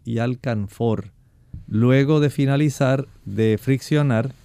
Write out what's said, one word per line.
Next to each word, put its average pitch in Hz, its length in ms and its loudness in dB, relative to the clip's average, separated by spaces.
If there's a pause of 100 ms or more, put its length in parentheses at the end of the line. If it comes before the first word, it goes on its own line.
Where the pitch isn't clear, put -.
y 113 160 -4
alcanfor. 113 920 -4 (540)
Luego 135 540 2
de 147 100 2
finalizar 139 800 0 (180)
de 107 320 0
friccionar, 135 760 0 (120)